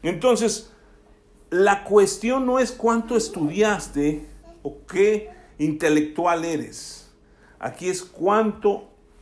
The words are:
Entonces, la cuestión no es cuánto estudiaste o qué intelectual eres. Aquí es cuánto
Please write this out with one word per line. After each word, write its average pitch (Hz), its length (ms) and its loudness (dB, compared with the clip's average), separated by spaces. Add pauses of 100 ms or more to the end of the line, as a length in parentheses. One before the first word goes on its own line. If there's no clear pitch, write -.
Entonces, 196 680 0 (760)
la 196 360 2
cuestión 214 600 2
no 254 140 2
es 254 140 0
cuánto 226 420 0
estudiaste 165 1120 -2 (340)
o 143 240 -12
qué 208 440 0 (280)
intelectual 156 840 0
eres. - 680 -10 (500)
Aquí 170 280 -8
es 185 160 -4
cuánto 208 840 0 (320)